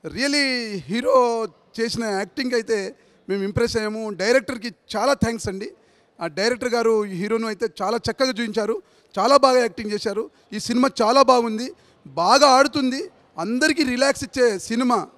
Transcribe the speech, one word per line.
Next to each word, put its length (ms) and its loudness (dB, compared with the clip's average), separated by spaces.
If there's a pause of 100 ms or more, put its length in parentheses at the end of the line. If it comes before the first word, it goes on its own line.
Really 680 -2
హీరో 720 0 (320)
చేసిన 240 -4
యాక్టింగ్ 500 -4
అయితే 420 -2 (340)
మేము 140 -2
ఇంప్రెస్ 340 -2
అయ్యాము. 320 -4
డైరెక్టర్కి 640 -2 (220)
చాలా 180 2
థ్యాంక్స్ 360 -2
అండి. 200 -10 (520)
ఆ 60 -6
డైరెక్టర్ 460 -2
గారు 320 2
ఈ 40 -10
హీరోను 380 -2
అయితే 200 -4 (140)
చాలా 160 -2
చక్కగా 320 -2
చూపించారు, 520 -4 (380)
చాలా 180 6
బాగా 220 6
యాక్టింగ్ 320 -4
చేశారు. 380 -6 (240)
ఈ 60 -8
సినిమా 300 0 (120)
చాలా 200 4
బాగుంది, 500 2 (360)
బాగా 400 4
ఆడుతుంది, 640 2 (280)
అందరికీ 460 0
రిలాక్స్ 400 0
ఇచ్చే 360 0
సినిమా. 480 -2 (100)